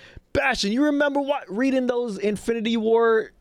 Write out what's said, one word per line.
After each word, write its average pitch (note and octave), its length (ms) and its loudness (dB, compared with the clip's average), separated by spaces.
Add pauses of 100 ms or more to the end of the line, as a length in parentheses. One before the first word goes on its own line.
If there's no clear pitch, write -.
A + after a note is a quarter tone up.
(340)
Bastion, B3+ 400 0
you C4 100 2
remember C#4+ 380 2
what, C#4+ 280 -4
reading B3+ 380 0
those A#3+ 300 -2
Infinity A3 580 -2
War A3+ 640 2